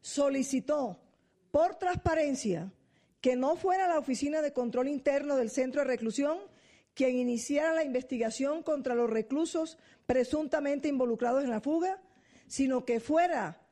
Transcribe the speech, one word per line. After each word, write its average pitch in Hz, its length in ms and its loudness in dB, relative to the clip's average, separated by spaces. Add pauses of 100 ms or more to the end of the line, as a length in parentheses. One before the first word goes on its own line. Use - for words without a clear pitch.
Solicitó, 269 960 -2 (520)
por 339 240 2
transparencia, 294 960 0 (480)
que 254 140 2
no 269 200 2
fuera 370 320 0
la 330 120 2
Oficina 285 420 -2
de 285 120 -2
Control 247 340 -2
Interno 285 480 0
del 233 160 0
Centro 262 300 -2
de 269 60 0
Reclusión 262 520 -2 (560)
quien 254 200 0
iniciara 254 600 0
la 320 80 2
investigación 262 800 -4
contra 269 320 -2
los 240 120 2
reclusos 302 680 -2 (300)
presuntamente 285 800 2
involucrados 254 560 2
en 247 80 0
la 214 100 -2
fuga, 349 400 0 (460)
sino 262 380 0
que 233 140 2
fuera 294 720 0